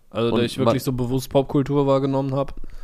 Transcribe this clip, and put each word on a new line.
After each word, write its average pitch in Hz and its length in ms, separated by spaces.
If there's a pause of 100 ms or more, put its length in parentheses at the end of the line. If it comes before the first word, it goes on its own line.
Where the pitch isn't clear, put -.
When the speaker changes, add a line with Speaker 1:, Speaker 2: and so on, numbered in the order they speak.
Speaker 1:
Also, 117 220
da - 40
Speaker 2:
und 120 80
Speaker 1:
ich 117 140
wirklich 127 240
Speaker 2:
Ma- - 40
Speaker 1:
so 139 60
bewusst 127 380
Popkultur 139 580
wahrgenommen 135 480
hab. 139 200 (280)